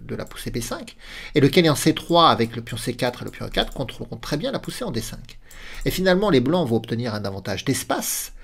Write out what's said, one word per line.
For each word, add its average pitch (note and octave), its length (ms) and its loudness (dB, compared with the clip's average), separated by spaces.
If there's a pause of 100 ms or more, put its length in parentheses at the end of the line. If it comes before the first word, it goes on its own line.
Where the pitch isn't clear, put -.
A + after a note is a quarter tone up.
de A2 120 -10
la - 100 -6
poussée - 260 -10
B A#2+ 100 -4
cinq. - 360 -8 (380)
Et D3+ 60 6
le C#3 80 8
cavalier E3 220 6
en C#3+ 60 4
C D#3 180 4
trois E3 360 6
avec A2+ 260 2
le A#2 60 -6
pion A#2 140 -10
C A#2+ 180 -4
quatre - 280 -2
et - 20 -10
le G#2 60 -10
pion - 160 -10
E - 40 -10
quatre - 220 -2
contrôleront - 440 -8
très B2+ 200 -6
bien G#3 140 -4
la E3+ 80 -6
poussée - 260 -10
en G#3 60 -4
D A#2 100 -4
cinq. - 380 -12 (460)
Et C#3 60 0
finalement, F#3 400 2
les C#3 100 8
blancs D3+ 280 2
vont A2+ 80 4
obtenir A#2 380 -4
un G2+ 100 -6
avantage F#2+ 400 -6
d'espace, - 680 -2 (120)